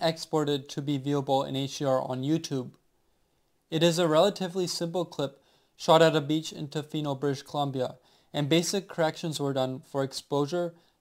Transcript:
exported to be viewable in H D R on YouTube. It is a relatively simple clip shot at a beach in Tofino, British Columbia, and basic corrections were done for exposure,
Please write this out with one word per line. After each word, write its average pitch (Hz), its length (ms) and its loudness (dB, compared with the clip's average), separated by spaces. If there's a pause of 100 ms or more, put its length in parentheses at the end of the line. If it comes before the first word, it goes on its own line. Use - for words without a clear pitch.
exported 151 680 0
to 156 120 -8
be 143 160 -2
viewable 139 500 0
in 135 80 -6
H 135 220 -4
D 147 80 -2
R 131 160 2
on 131 220 -6
YouTube. 143 480 -2 (1000)
It 160 140 0
is 170 160 4
a 175 80 4
relatively 180 580 2
simple 170 400 -4
clip 143 340 -6 (380)
shot 160 240 6
at 160 140 6
a 156 60 2
beach 156 300 -2
in 151 160 -8
Tofino, 147 520 -6
British 139 240 -4
Columbia, 135 540 -4 (360)
and 147 160 -2
basic 170 380 2
corrections 156 520 -2
were 139 140 0
done 131 340 -2
for 139 160 -2
exposure, 147 680 -2 (280)